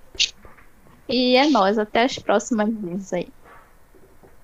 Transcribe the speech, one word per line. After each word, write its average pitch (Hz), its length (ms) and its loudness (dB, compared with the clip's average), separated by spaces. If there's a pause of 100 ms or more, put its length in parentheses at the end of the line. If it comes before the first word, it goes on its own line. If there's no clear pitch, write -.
(1080)
E 247 280 2
é 277 120 4
nóis, 214 300 2
até 214 240 0
as 262 160 -2
próximas 214 540 0
vezes 196 400 -8
aí. 180 160 -6 (1160)